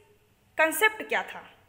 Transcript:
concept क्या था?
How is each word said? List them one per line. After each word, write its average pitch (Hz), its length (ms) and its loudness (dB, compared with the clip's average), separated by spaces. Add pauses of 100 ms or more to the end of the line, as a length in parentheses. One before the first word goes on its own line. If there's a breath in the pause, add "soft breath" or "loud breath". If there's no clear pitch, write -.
(580)
concept 320 520 2
क्या 196 140 -2
था? - 200 -14 (260)